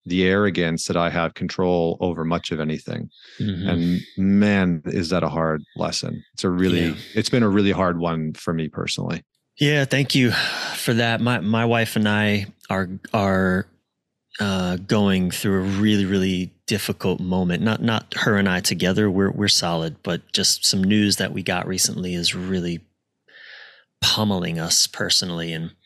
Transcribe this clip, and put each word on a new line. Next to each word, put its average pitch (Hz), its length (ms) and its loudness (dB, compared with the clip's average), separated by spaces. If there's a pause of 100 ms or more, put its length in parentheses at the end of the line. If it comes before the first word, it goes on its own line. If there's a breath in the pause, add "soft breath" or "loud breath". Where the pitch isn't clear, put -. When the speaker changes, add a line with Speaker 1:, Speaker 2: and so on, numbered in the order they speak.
Speaker 1:
the 90 200 2
arrogance 90 640 2
that 87 100 0
I 85 140 2
have 85 240 -2
control 87 640 0
over 82 240 -2
much 82 260 -2
of 80 80 -4
anything. 78 500 -6 (300 loud breath)
Speaker 2:
Mm-hmm. 95 300 -2
Speaker 1:
And 87 320 0 (160)
man, 98 680 4
is 80 240 -2
that 87 140 2
a 80 60 0
hard 78 320 0 (140)
lesson. 82 480 -4 (100)
It's - 100 -12
a 95 60 2
really, 90 380 2
Speaker 2:
Yeah. 82 80 -2 (180)
Speaker 1:
it's 107 160 0
been 123 140 4
a 110 60 4
really 101 220 4
hard 87 280 0
one 82 340 -2
for - 200 -6
me 80 140 -2
personally. 85 560 -6 (360)
Speaker 2:
Yeah, 147 260 2
thank 135 300 0
you 127 160 4 (440 loud breath)
for - 200 0
that. 117 260 2
My, 120 180 0
my 110 260 0
wife 117 300 2
and 107 140 2
I 104 380 2 (240)
are, 95 180 -2 (240)
are, 95 540 2 (720)
uh, 92 380 -2
going 98 520 2
through 98 300 -2
a 92 80 -2 (120)
really, 104 260 4
really 92 460 0 (140)
difficult 98 540 -2
moment. 90 420 0
Not, 110 220 0
not 110 320 -2
her 110 220 2
and 98 120 2
I 90 120 0
together. 95 500 0
We're, 95 180 2
we're 101 200 0
solid, 82 520 0
but 87 200 -4 (100)
just - 340 0
some 95 180 2
news 101 340 4
that 95 140 -2
we 95 120 -6
got 90 240 -2
recently 90 480 -2
is 85 180 -2
really 90 460 -4 (1200 loud breath)
pummeling 87 580 0
us 80 280 0
personally. 85 640 -2
And 82 180 -8 (140)